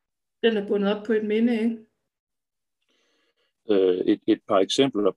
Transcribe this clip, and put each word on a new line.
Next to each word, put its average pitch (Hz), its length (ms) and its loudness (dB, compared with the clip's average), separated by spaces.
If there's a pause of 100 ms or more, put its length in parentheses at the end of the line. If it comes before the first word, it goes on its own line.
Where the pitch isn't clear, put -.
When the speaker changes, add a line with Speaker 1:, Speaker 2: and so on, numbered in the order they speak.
(420)
Speaker 1:
den 226 140 2
er 202 100 -4
bundet 202 300 0
op 202 100 -10
på 233 60 -2
et 214 120 0
minde, 220 280 0
ikke? 226 260 -2 (1900)
Speaker 2:
Øh, 92 280 2
et, 98 280 0
et 110 220 2
par 101 100 2
eksempler 101 580 0